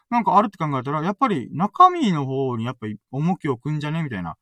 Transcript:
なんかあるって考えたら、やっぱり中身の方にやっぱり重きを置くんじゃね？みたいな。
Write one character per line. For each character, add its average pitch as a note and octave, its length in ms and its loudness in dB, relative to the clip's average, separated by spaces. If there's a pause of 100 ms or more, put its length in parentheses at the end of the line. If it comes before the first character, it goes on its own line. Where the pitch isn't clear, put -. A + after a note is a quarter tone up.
(120)
な A#3+ 80 2
ん A3+ 40 0
か F3+ 140 4
あ G#3 40 6
る A3+ 60 2
っ - 20 -4
て - 80 -20
考 D3 200 -2
え B2+ 60 -4
た C#3 80 -6
ら、 D3+ 100 -2
や F3 100 -2
っ G3+ 40 -4
ぱ C4+ 140 0
り D3+ 220 -4
中 C4+ 380 4
身 E4 220 0
の D3 140 0
方 C3 320 -2
に A2+ 80 -2
や B2+ 60 -4
っ C3 80 -8
ぱ A2 80 -8
り G#2 100 -8 (140)
重 D#3+ 260 0
き - 100 -6
を C#3 60 2
置 B2 160 -8
く - 20 -2
ん D3+ 80 -2
じ D3 60 -6
ゃ D3 60 -4
ね？ E3 100 -2
み D3+ 80 -4
た A2 80 -8
い F#2 60 -6
な。 D#2+ 180 -10